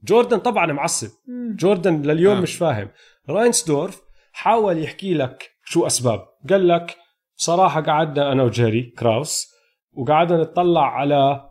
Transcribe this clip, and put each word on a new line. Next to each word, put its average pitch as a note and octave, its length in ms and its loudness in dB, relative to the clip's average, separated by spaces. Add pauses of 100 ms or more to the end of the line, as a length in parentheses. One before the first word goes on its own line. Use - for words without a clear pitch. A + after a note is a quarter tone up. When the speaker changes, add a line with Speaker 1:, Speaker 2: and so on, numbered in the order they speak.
Speaker 1:
جوردن A3+ 340 2
طبعا F3 340 0
معصب. C#3+ 380 -4 (180)
Speaker 2:
مم. A#3+ 300 -8
Speaker 1:
جوردن F3 440 2
لليوم E3 340 2
Speaker 2:
آه. F#3 40 -2
Speaker 1:
مش E3 160 -4
فاهم. A2 320 -2 (400)
راينسدورف F#3 760 0 (300)
حاول G3 500 0
يحكي F#3 320 -6
لك C3 360 -6 (180)
شو D#3+ 180 0
أسباب؟ A#2+ 340 -2 (300)
قال F#3+ 180 4
لك: E3+ 280 0 (400)
"بصراحة E3 440 2
قعدنا D3 520 0
أنا C3+ 100 2
وجيري A#2+ 400 0 (160)
كراوس A#2 480 -2 (460)
وقعدنا D#3 460 0
نطلع D#3+ 600 0
على C#3 420 2 (100)